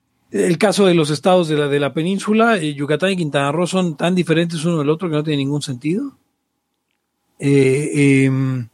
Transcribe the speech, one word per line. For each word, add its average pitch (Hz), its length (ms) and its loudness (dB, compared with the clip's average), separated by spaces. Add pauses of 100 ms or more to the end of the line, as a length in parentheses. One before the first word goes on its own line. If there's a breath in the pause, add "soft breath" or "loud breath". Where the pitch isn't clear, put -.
(320)
el 185 260 0
caso 202 280 2
de 180 80 4
los 156 160 2
estados 175 400 2
de 151 80 0
la, 147 100 0
de 143 120 0
la 139 140 -2
península, 208 640 0
eh, 151 160 -4
Yucatán 147 380 -2
y 190 60 -4
Quintana 143 340 -2
Roo 170 160 -2
son 180 300 -2
tan 175 180 0
diferentes 165 480 0
uno 170 160 0
del 143 100 0
otro 160 200 -2
que 156 60 -4
no 151 80 0
tiene 156 200 -2
ningún 143 180 -4
sentido. 160 560 -6 (1200)
Eh, 139 840 2
em, 131 480 -2